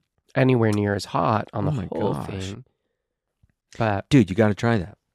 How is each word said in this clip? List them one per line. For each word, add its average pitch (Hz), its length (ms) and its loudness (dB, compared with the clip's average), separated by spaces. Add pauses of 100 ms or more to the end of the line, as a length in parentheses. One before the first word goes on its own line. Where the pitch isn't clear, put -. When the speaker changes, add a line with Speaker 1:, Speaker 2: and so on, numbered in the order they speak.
(360)
Speaker 1:
anywhere 127 360 2
near 104 240 0
as 95 100 -6
hot 139 480 -2
on 104 140 -4
Speaker 2:
Oh - 40 0
Speaker 1:
the 143 60 -2
Speaker 2:
my 92 140 -6
Speaker 1:
whole 101 220 -4
Speaker 2:
gosh. 71 140 -8
Speaker 1:
thing. 98 380 -10 (1120)
But 104 320 -2
Speaker 2:
Dude, 123 200 6
you 92 60 -4
gotta 107 200 4
try 117 220 0
that. 85 200 -6 (180)